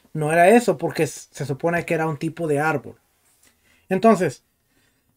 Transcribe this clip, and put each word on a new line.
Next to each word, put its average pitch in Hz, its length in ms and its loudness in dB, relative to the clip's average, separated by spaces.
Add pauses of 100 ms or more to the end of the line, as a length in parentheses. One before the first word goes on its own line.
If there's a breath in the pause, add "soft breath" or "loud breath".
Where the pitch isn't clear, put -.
(140)
no 151 180 -2
era 170 180 6
eso 220 280 4
porque 160 260 -4
s-, - 280 -8
se 139 160 -10
supone 165 380 -4
que 170 100 -2
era 160 100 -2
un 156 120 -4
tipo 160 280 -8
de 143 140 -2
árbol. 147 380 -4 (920)
Entonces, 185 540 2 (720)